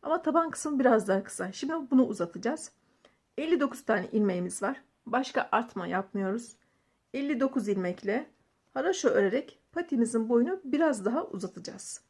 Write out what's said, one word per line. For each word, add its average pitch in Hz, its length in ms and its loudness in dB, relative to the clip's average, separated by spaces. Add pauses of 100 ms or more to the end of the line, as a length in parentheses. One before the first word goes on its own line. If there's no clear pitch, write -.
Ama 330 200 0
taban 311 280 2
kısım 302 280 -4
biraz 226 300 6
daha 196 160 2
kısa. 185 280 -8
Şimdi 294 220 -6 (160)
bunu 254 140 8
uzatacağız. 196 680 -4 (680)
Elli 320 220 2
dokuz 277 240 -2
tane 202 280 0
ilmeğimiz 180 500 0
var. 247 200 -4 (240)
Başka 254 460 -2
artma 202 340 -2
yapmıyoruz. 190 720 -4 (580)
Elli 277 260 -2
dokuz 269 280 0
ilmekle 196 640 -2 (440)
haraşo 294 340 0
örerek 202 520 2 (120)
patiğimizin 233 560 0
boyunu 254 360 4
biraz 277 400 0
daha 240 220 0
uzatacağız. - 840 -12